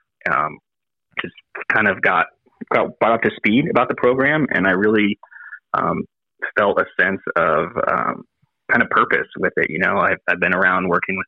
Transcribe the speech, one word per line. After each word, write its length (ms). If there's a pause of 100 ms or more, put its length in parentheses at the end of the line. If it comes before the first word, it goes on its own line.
(320)
um, 260 (640)
just 140 (360)
kind 160
of 140
got, 280 (440)
got 260
brought 140
up 100
to 140
speed 340
about 180
the 60
program, 540
and 180
I 40
really, 480 (560)
um, 300 (520)
felt 240
a 60 (120)
sense 220 (160)
of, 300 (200)
um, 380 (460)
kind 120
of 60
purpose 380 (120)
with 180
it. 120
You 120
know, 180
I've, 280
I've 140
been 140
around 340
working 300
with, 80